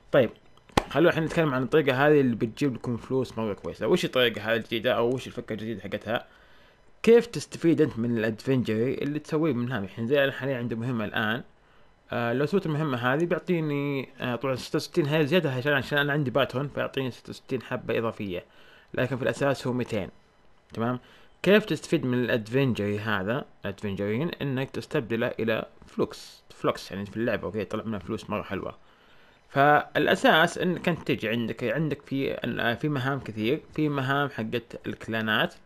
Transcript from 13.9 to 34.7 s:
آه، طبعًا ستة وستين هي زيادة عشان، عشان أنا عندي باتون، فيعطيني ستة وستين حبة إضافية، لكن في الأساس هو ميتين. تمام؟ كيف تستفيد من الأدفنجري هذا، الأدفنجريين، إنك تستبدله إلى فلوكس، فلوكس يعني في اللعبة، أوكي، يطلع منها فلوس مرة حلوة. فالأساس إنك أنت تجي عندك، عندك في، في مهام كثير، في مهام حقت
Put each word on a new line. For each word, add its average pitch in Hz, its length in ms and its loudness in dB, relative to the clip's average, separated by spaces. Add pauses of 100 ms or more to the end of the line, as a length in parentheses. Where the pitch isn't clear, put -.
آه، 123 160 -4
طبعًا 135 180 -2
ستة - 220 -4
وستين 143 300 0
هي 151 200 2
زيادة 151 260 2
عشان، 127 200 0
عشان 143 260 0
أنا 143 140 0
عندي 143 180 0
باتون، 135 380 0
فيعطيني 123 420 -4
ستة - 200 -14
وستين - 320 -6
حبة 120 360 -4
إضافية، 107 460 -4 (500)
لكن 127 220 -2
في 120 60 -4
الأساس 135 440 0
هو 123 60 -2
ميتين. 113 360 -4 (640)
تمام؟ 120 280 -4 (420)
كيف 208 220 6
تستفيد 147 420 -2
من 123 180 2
الأدفنجري 107 720 0
هذا، 104 460 -2 (200)
الأدفنجريين، 104 640 -4
إنك 135 420 -4
تستبدله 117 560 -2
إلى 113 400 -2 (200)
فلوكس، - 640 -6
فلوكس - 420 -4
يعني 98 140 -8
في 98 100 -12
اللعبة، 110 300 -2
أوكي، 107 140 -6
يطلع 101 240 -6
منها 107 140 -4
فلوس 104 320 -8
مرة 101 120 -4
حلوة. - 340 -8 (720)
فالأساس 156 1120 4
إنك 175 300 -2
أنت 165 200 -2
تجي 110 200 0
عندك، 117 360 -4
عندك 143 380 -2
في، - 340 -4 (400)
في 151 120 -2
مهام 135 320 -2
كثير، 113 400 -2 (140)
في 151 140 0
مهام 139 400 0
حقت 117 580 -6